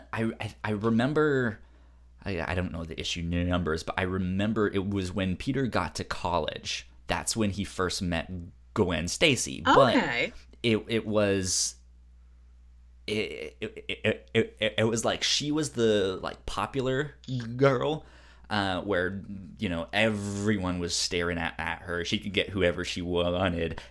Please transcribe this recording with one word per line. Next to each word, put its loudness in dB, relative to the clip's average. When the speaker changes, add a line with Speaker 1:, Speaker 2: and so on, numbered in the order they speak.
Speaker 1:
I, -2
I, -8
I -4
remember, 2
I, -2
I -2
don't -2
know -6
the -10
issue -4
numbers, 0
but -6
I 2
remember 2
it 0
was 0
when 2
Peter -2
got 0
to -4
college. -4
That's -2
when 2
he -4
first -2
met -2
Gwen 2
Stacy. 2
But 8
Speaker 2:
Okay. 0
Speaker 1:
it, 2
it 0
was, 2
it, -4
it, -8
it, -2
it, 2
it, 0
it 4
was 0
like 0
she 0
was 0
the, 2
like, -8
popular -2
girl, 4
uh, 0
where, 0
you -2
know, -4
everyone 0
was -2
staring 0
at, -2
at -6
her. -4
She -2
could -6
get 0
whoever 2
she -6
wanted. 0